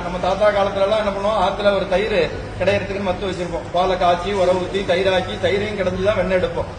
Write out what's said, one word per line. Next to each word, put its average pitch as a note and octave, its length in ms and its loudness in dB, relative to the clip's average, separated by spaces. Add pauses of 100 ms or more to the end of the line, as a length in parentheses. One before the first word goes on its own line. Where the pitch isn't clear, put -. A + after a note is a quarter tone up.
நம்ம F3+ 180 -6
தாத்தா F#3+ 280 2
காலத்துல G3 320 2
எல்லாம் G#3+ 180 2
என்ன G#3 120 0
பண்ணுவோம், G3+ 260 -2
ஆத்துல G3+ 380 2
ஒரு F3+ 140 0
தயிர் G3+ 280 0 (380)
கிடையறதுக்குன்னு G3 540 0
மத்து F#3 200 -4
வச்சிருப்போம். E3 440 -6
பாலை F3+ 240 2
காய்ச்சி F3+ 340 2
உர F#3 200 2
ஊத்தி F#3 340 0
தயிராக்கி F#3+ 560 0
தயிரையும் G3+ 380 0
கிடைஞ்சுதான் F#3 360 0
வெண்ணெய் F#3 240 2
எடுப்போம். E3+ 400 -4